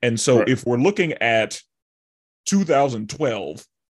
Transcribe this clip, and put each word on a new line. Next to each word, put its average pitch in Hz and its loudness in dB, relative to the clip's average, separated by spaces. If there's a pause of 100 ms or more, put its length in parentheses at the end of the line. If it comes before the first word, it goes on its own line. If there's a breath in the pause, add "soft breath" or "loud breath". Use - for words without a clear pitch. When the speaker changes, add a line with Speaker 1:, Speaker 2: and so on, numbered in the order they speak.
Speaker 1:
And 117 0
so 127 4
Speaker 2:
Right. 107 2
Speaker 1:
if 127 0
we're 120 0
looking 170 0
at 113 0 (840)
two 196 0
thousand 135 0
twelve, 104 -6 (240)